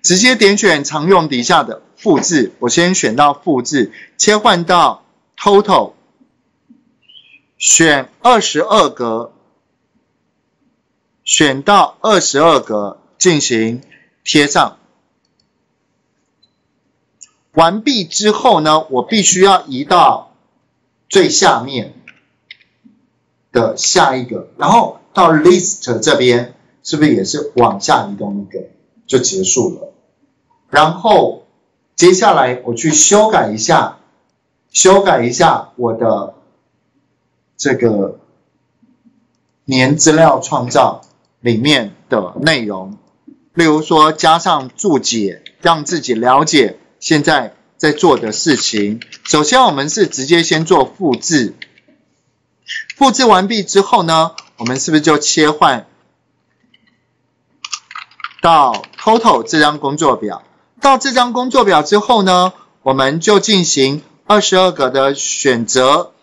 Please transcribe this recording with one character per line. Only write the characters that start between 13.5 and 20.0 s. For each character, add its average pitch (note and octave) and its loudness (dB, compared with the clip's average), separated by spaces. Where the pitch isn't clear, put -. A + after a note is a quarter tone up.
贴 D3 2
上。 C#3+ -2
完 E3+ 2
毕 A3+ -2
之 G#3 -2
后 G#3 2
呢， D#3 0
我 B2 -2
必 G#3+ -2
须 F3+ 0
要 F#3+ 2
移 C3+ -8
到 D3 0